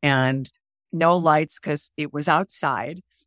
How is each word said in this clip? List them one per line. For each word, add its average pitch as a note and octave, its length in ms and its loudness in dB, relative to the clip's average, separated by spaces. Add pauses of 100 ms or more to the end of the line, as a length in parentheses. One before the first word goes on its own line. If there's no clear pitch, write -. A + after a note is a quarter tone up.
and C3+ 480 2 (420)
no E3 240 2
lights D#3+ 420 2
'cause - 380 -6
it D3 160 -6
was D3 160 -4
outside D3+ 720 -2 (240)